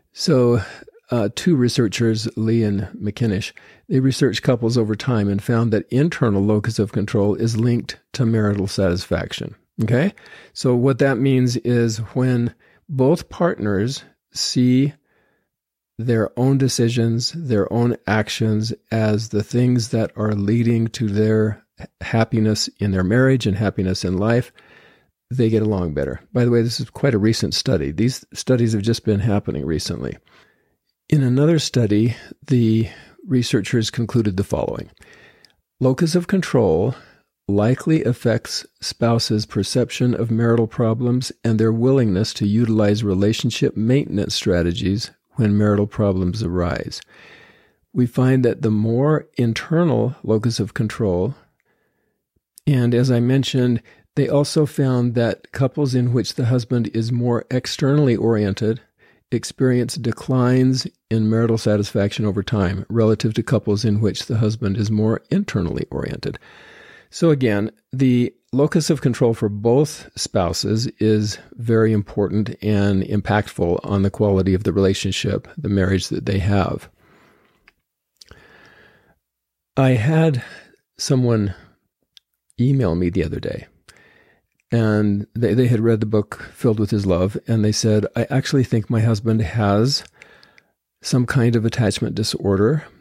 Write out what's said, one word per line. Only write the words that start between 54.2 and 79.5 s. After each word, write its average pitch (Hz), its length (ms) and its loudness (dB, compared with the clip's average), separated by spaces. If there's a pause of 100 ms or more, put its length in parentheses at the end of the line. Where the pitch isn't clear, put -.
also 147 380 2
found 127 480 0
that 117 380 -2
couples 135 420 -2
in 123 180 0
which 117 220 -2
the 123 120 -2
husband 120 460 0
is 113 180 -4
more 120 400 -2
externally 135 640 2
oriented 107 680 0 (480)
experience 123 640 -2
declines 127 920 0 (240)
in 110 180 0
marital 113 300 2
satisfaction 104 640 0
over 101 180 -2
time 95 460 -2
relative 110 460 0
to 120 80 -2
couples 107 420 0
in 107 160 2
which 104 240 -2
the 113 140 -4
husband 107 360 -2
is 104 160 -2
more 110 300 0 (100)
internally 160 600 -2
oriented. - 480 -8 (720)
So - 180 0
again, 113 420 2 (220)
the 127 420 2 (200)
locus 147 340 2
of 160 140 0
control 120 320 2
for 107 160 -2
both 117 640 0
spouses 101 680 -2 (120)
is 107 380 0 (160)
very 113 400 2
important 101 680 -2
and 101 400 2
impactful 101 800 -2
on 101 160 0
the 98 100 2
quality 95 440 2
of 101 100 -2
the 98 80 -2
relationship, 98 720 0 (120)
the 151 100 -6
marriage 95 400 0
that - 160 -6
they 98 140 -2
have. 95 500 -2 (3000)